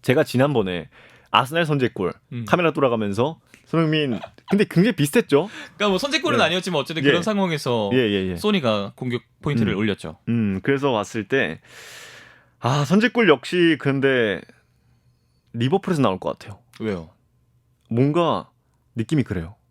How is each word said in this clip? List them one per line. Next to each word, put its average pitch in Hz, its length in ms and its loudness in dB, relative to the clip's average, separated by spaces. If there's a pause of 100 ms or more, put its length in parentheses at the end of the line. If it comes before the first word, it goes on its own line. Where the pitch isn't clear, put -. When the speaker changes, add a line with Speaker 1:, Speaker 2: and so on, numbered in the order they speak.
Speaker 1:
제가 139 220 2
지난번에 113 640 0 (400)
아스날 135 360 2
선제골, 123 480 -2 (200)
Speaker 2:
음. 120 140 -8
Speaker 1:
카메라 165 260 2
돌아가면서 120 680 0 (260)
손흥민, 156 540 0 (300)
근데 202 180 2
굉장히 202 280 2
비슷했죠? 151 520 2 (280)
Speaker 2:
그러니까 208 140 0
뭐 190 100 2
선제골은 294 400 0
Speaker 1:
예. 202 40 4
Speaker 2:
아니었지만 170 380 -2
어쨌든 156 220 -6
Speaker 1:
예. 139 40 4
Speaker 2:
그런 143 140 4
상황에서 156 720 -2
Speaker 1:
예, 127 60 4
예, 101 320 2
예. 87 40 -4
Speaker 2:
소니가 117 600 -2
공격 120 260 -6 (200)
포인트를 117 320 0
Speaker 1:
음. 92 40 -2
Speaker 2:
올렸죠. 98 400 -4 (100)
Speaker 1:
음, 107 360 -2
그래서 139 280 0
왔을 107 360 -4
때, 98 340 -2 (1000)
아, 139 240 0
선제골 214 460 2
역시 165 500 2
근데 131 640 0 (1120)
리버풀에서 151 480 0
나올 95 180 2
것 - 180 -6
같아요. - 220 -18 (200)
Speaker 2:
왜요? 95 300 -6 (800)
Speaker 1:
뭔가 139 600 0 (460)
느낌이 120 280 -2
그래요. 90 320 -8 (140)